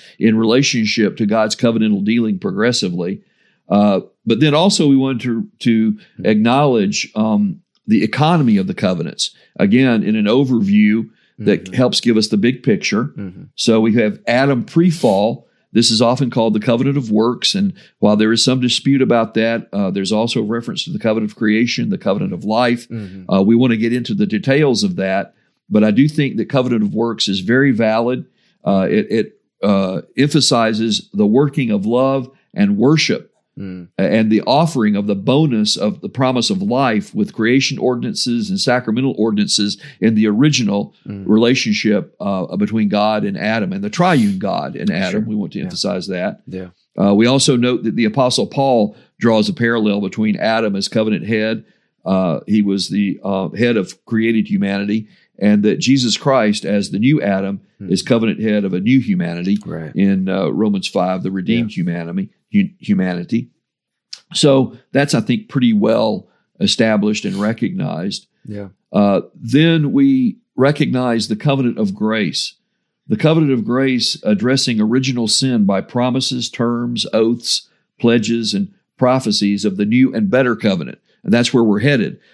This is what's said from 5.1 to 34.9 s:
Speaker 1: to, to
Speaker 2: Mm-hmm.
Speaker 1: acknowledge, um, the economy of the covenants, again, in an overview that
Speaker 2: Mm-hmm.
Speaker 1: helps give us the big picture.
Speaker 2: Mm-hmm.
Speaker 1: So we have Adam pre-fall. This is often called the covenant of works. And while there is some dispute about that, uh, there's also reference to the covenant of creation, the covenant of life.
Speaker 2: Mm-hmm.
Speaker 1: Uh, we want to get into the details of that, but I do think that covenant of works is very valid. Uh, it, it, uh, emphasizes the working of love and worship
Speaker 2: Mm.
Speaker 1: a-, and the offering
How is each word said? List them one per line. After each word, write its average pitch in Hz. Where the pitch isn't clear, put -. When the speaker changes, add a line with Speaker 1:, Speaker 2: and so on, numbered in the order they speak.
Speaker 1:
to, 113
to 110
Speaker 2:
Mm-hmm. -
Speaker 1:
acknowledge, 113
um, 104
the 104
economy 139
of 95
the 95
covenants, 90
again, 117
in 107
an 107
overview 110
that 104
Speaker 2:
Mm-hmm. -
Speaker 1:
helps 123
give 117
us 110
the 110
big 113
picture. 110
Speaker 2:
Mm-hmm. 92
Speaker 1:
So 113
we 110
have 107
Adam 127
pre-fall. 131
This 117
is 113
often 123
called 113
the 110
covenant 127
of 120
works. 113
And 101
while 104
there 107
is 113
some 127
dispute 127
about 113
that, 113
uh, 98
there's 98
also 113
reference 113
to -
the 107
covenant 110
of -
creation, 113
the 95
covenant 98
of 87
life. 120
Speaker 2:
Mm-hmm. 95
Speaker 1:
Uh, 95
we 107
want 123
to 113
get 113
into 120
the 104
details 123
of 92
that, 95
but 107
I 107
do 131
think 147
that 107
covenant 123
of 101
works 110
is 98
very 127
valid. 117
Uh, 95
it, 107
it, 107
uh, 98
emphasizes 113
the 104
working 131
of 101
love 127
and 101
worship 127
Speaker 2:
Mm. 92
Speaker 1:
a-, -
and 110
the 107
offering 131